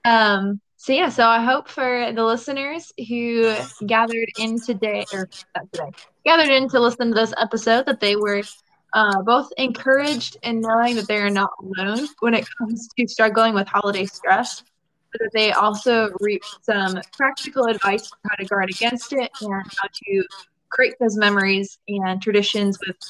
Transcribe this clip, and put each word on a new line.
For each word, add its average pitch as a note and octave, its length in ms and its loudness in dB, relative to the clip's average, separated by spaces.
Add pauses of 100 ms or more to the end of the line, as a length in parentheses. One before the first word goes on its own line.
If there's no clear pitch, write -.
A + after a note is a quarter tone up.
Um, G#3 560 4 (160)
so - 160 -2
yeah, D#4+ 160 2
so A#3 180 4
I A3+ 160 4
hope C4 240 0
for B3 460 -2
the A3+ 100 0
listeners C#4 720 -4 (140)
who A#3 480 0 (300)
gathered A3+ 520 0
in A3+ 240 -2
today, G#3 500 -4
or F#3+ 160 -6 (280)
not - 180 -8
today, - 180 -8 (320)
gathered D#4 280 4
in C4 180 2
to B3 100 2
listen A#3+ 300 2
to A3 60 0
this A3 220 2
episode, A3+ 500 0
that C4 120 -2
they G3+ 160 2
were, G#3 280 0 (500)
uh, G3+ 300 2
both B3+ 340 2
encouraged C4+ 840 0
in A3+ 180 -2
knowing A#3 340 2
that G3+ 120 -4
they G#3+ 100 0
are G3+ 140 0
not G3 180 2 (100)
alone G3 480 -4 (120)
when A#3 160 2
it - 120 -2 (120)
comes A#3 280 -6 (100)
to A#3+ 100 0
struggling A3 480 2
with G3 120 0
holiday G3+ 380 -2
stress, G3 580 -2 (480)
but A3 100 -10
that G#3+ 120 -2
they G#3+ 180 2
also G#3+ 600 2 (100)
reaped G3+ 260 -2 (140)
some F#3+ 400 -2 (160)
practical C4+ 480 -2
advice G#3+ 460 -2
on - 80 -20 (100)
how G3 60 -2
to G3 100 -8
guard F#3+ 240 -2
against A#3 420 -4
it C4 180 -2 (120)
and G#3 120 -8
how G3 380 -8
to G3 320 -2 (460)
create - 300 2
those A3 180 2
memories G3 680 2
and F#3+ 340 -4
traditions G3+ 640 0
with F#3 120 -8 (120)